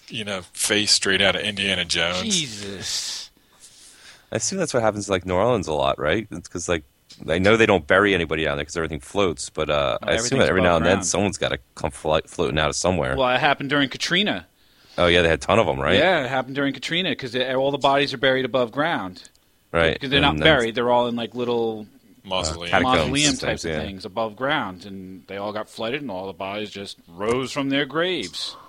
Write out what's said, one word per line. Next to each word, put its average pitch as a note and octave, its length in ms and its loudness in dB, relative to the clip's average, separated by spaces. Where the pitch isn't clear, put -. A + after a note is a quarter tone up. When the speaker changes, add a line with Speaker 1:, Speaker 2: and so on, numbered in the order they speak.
Speaker 1:
you A2 160 -8
know, G2 200 -6
face G#2 400 2
straight F#2+ 280 2
out F#2 140 4
of D#2 60 -4
Indiana G2 420 -2
Jones. E2+ 400 -2
Speaker 2:
Jesus. G#2+ 1080 -6
Speaker 3:
I G#2 60 -2
assume F#3+ 220 -4
that's D#3+ 140 -2
what A#2+ 100 2
happens G#2 240 0
to, G2+ 40 -6
like, F#2 140 0
New F#2 80 0
Orleans G2+ 340 2
a D#2 60 -2
lot, C#2 260 2
right? F#2+ 320 0
It's F2 160 -12
'cause, F2+ 220 -8
like, E2+ 140 0
I E2 120 0
know G#2 180 6
they A2+ 80 6
don't F#2+ 220 4
bury G2 260 6
anybody D#2+ 320 0
down C#2+ 120 0
there D2 80 -4
'cause - 120 -10
everything D#2+ 220 -4
floats, F#2 500 -2
but, D2+ 220 -4
uh, C#2 300 0
Speaker 2:
Oh, - 60 -12
Speaker 3:
I - 40 0
assume F2+ 60 2
Speaker 2:
everything's - 60 4
Speaker 3:
that C#2+ 60 4
every F2+ 120 2
now F2+ 80 4
Speaker 2:
above E2+ 80 6
Speaker 3:
and D#2 80 2
then F2+ 120 4
Speaker 2:
ground. F#2 100 -4
Speaker 3:
someone's F#2+ 300 0
gotta C2+ 200 -2
come D#2 160 -6
fly, D#2+ 360 0
floating D2+ 320 0
out D#2 100 2
of C#2 60 -4
somewhere. D#2 420 0
Speaker 2:
Well, C3 180 2
it B2+ 40 0
happened C#3 320 0
during C#3+ 180 0
Katrina. E3+ 560 -2
Speaker 3:
Oh, F2 80 6
yeah, F2 160 6
they E2 60 4
had D#2 100 2
a - 60 -12
ton G2 140 4
of G2 80 4
'em, C2+ 120 0
right? D#2 180 2
Speaker 2:
Yeah, E3 280 4
it B2 40 -6
happened C3 260 -4
during C#3 180 0
Katrina D#3+ 420 -4
'cause B2 160 -8
they, B2+ 240 -2
all C3+ 160 2
the C#3+ 80 -2
bodies C#3 340 2
are C#3 40 -6
buried C3 280 2
above A#2+ 260 0
ground. C3 580 -4
Speaker 3:
Right. E2 280 2
Speaker 2:
'Cause C3+ 120 -6
they're C#3 100 4
not C#3+ 120 4
Speaker 3:
And D2+ 80 -2
then - 40 4
Speaker 2:
buried. A#2+ 300 4
They're B2 160 2
all A#2+ 160 4
in, A#2 80 -4
like, A#2 180 -6
little A#2 540 -2
Speaker 1:
Mausoleum. F2 440 -4
Speaker 3:
Uh, F#2 100 2
catacombs F2+ 220 4
Speaker 2:
mausoleum C#3 320 2
Speaker 3:
and B2+ 80 -6
Speaker 2:
types A2 240 -4
Speaker 3:
things, - 20 -8
Speaker 2:
of E2 60 -2
Speaker 3:
yeah. D#2 160 -2
Speaker 2:
things F#2+ 180 -12
above G#2+ 300 -6
ground, A2 500 -4
and F#2+ 420 -14
they G2 100 -10
all G#2 160 -6
got G#2+ 160 -8
flooded, A#2+ 320 -6
and B2+ 100 -8
all F#2+ 160 -8
the F#2+ 60 -10
bodies G2 360 -8
just G2 280 -14
rose A2+ 440 -4
from C#3 180 -4
their C#3+ 160 0
graves. D#3 720 -4